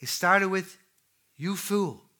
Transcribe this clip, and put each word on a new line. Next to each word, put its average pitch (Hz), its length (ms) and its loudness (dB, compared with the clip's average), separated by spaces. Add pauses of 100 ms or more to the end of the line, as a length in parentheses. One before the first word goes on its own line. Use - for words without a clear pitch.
It 127 80 -12
started 190 400 4
with, 185 300 -4 (580)
"You 180 200 -6
fool." 190 520 -2 (120)